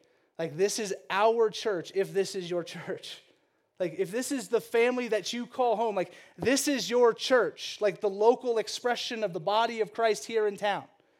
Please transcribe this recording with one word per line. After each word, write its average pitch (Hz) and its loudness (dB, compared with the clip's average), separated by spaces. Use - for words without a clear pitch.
Like, 151 -6
this 208 0
is 196 -4
our 220 2
church 185 -4
if 185 -2
this 196 -2
is 175 -6
your 175 -2
church. - -12
Like, 170 -2
if 175 -2
this 247 -4
is 233 -4
the 226 2
family 247 0
that 208 -2
you 240 -6
call 240 0
home, 214 0
like, 180 -2
this 247 2
is 226 0
your 240 6
church, - 0
like, 202 0
the 208 0
local 233 4
expression 233 -4
of 180 -2
the 180 -6
body 220 0
of 202 -2
Christ 220 0
here 220 0
in 202 -2
town. 190 -2